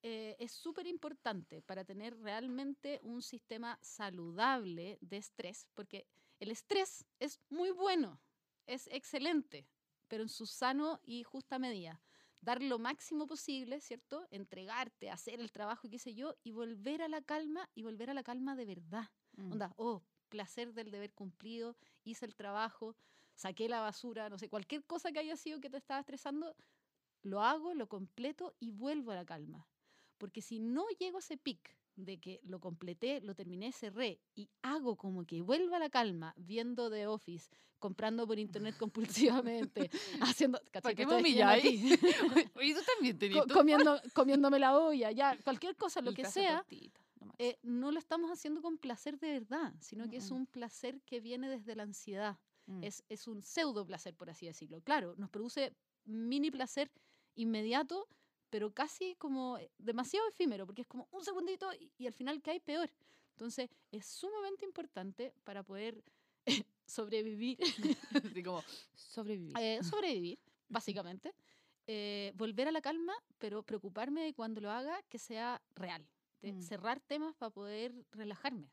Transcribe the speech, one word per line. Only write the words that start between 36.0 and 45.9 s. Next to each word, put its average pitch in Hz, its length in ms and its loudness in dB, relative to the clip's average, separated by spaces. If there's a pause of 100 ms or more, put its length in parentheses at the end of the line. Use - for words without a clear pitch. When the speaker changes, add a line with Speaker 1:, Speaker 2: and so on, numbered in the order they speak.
Speaker 1:
viendo 226 540 -2
The 208 160 -2
Office, 185 420 -6 (300)
comprando 220 480 0
por 220 100 2
internet 208 400 -4
<laughs> - 20 -18
compulsivamente, 233 1120 4
Speaker 2:
<laughs> 370 300 -2
Speaker 1:
haciendo, 254 380 6 (120)
¿cachai? 190 120 -4
Speaker 2:
¿Para 226 120 4
qué - 0 -
Speaker 1:
Que 220 60 0
estoy 330 220 6
Speaker 2:
me 330 60 8
Speaker 1:
escribiendo 214 240 12
Speaker 2:
humilláis? 247 400 10 (440)
Speaker 1:
aquí. - 160 6
Speaker 2:
<laughs> - 20 -
Oye, 285 200 4
tú 330 60 0 (120)
también 254 240 4
tenés 202 220 4
Speaker 1:
Co-, 277 80 8
Speaker 2:
tu 262 80 2
Speaker 1:
comiendo, 294 440 12 (140)
comiéndome 277 460 8
la 269 180 10
olla, 302 320 6
ya, 254 340 4
cualquier 285 320 0
cosa, 359 260 -2